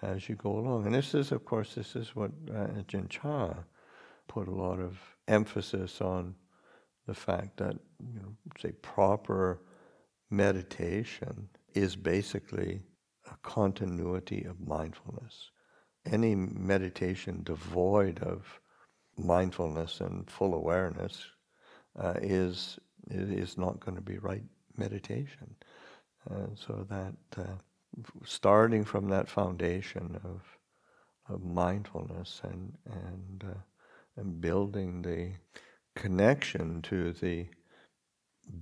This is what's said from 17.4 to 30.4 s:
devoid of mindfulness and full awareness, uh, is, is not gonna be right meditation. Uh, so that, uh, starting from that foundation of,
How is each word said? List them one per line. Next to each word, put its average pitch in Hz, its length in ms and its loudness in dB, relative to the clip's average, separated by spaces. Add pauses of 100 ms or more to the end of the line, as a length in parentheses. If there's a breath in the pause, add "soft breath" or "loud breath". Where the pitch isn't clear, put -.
devoid 87 800 4
of 90 360 -6 (560 soft breath)
mindfulness 87 840 2
and 92 280 -6
full 92 260 2
awareness, 87 680 0 (760 loud breath)
uh, 90 220 0
is, 92 580 0 (320)
is 95 460 -2
not 90 220 0
gonna 90 220 -8
be 95 160 -8
right 98 260 -4 (320)
meditation. 104 800 -6 (760 loud breath)
Uh, 98 260 -4
so 101 340 -8
that, 98 240 -6 (240)
uh, 95 180 -6 (680)
starting 107 580 8
from 98 260 0
that 98 200 2
foundation 90 920 -2
of, 92 180 -10 (880 soft breath)